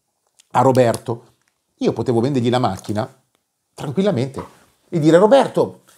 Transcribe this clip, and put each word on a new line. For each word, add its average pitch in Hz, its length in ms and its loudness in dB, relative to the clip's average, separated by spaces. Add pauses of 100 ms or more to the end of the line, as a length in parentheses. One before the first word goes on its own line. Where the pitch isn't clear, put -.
(520)
a 123 100 2
Roberto. 120 640 0 (560)
Io 208 120 -2
potevo 113 280 -2
vendergli 123 300 -2
la 123 80 0
macchina 104 480 -6 (680)
tranquillamente 139 720 -4 (440)
e 165 100 -6
dire: 156 200 4
"Roberto, 208 640 2 (160)